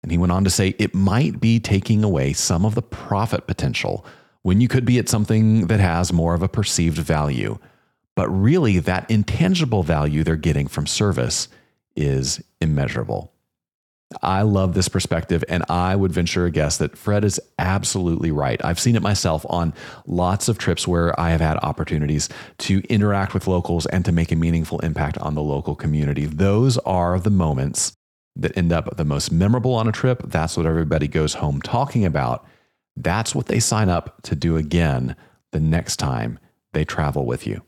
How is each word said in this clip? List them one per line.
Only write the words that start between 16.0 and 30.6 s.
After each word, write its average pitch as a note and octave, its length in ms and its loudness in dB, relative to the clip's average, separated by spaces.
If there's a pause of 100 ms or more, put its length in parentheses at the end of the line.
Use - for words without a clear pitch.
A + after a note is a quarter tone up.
venture F2 320 0
a F2 60 0
guess D2+ 260 0
that - 200 -4
Fred G#2 280 0
is G2 160 0 (180)
absolutely F2+ 720 0
right. C#2+ 320 -2
I've F2 160 -2
seen A#2+ 160 2
it G#2 80 2
myself F2+ 460 0
on E2+ 240 0 (340)
lots F2+ 420 0
of G#2+ 100 0
trips - 280 -2
where E2+ 320 2
I E2 120 0
have E2 100 2
had D#2 220 2
opportunities D2+ 680 -2 (300)
to G2 220 0 (100)
interact G2+ 440 2
with F#2+ 140 -2
locals F2 380 0
and F2+ 180 0
to F2 80 2
make E2 180 2
a D#2+ 60 2
meaningful E2 440 0
impact D2+ 380 -2
on D2+ 160 -4
the D2+ 80 -2
local D2 320 -2
community. D2 520 -2
Those G2+ 520 2
are F2+ 400 0
the G2 120 0
moments D2 640 0 (420)
that - 200 -4
end E2+ 160 2
up - 240 -2
the D#2+ 80 -2
most C#2+ 280 -2
memorable A#2 420 2
on A2+ 140 0
a G#2+ 40 0
trip. B2+ 340 0
That's E2 300 -2
what E2 100 0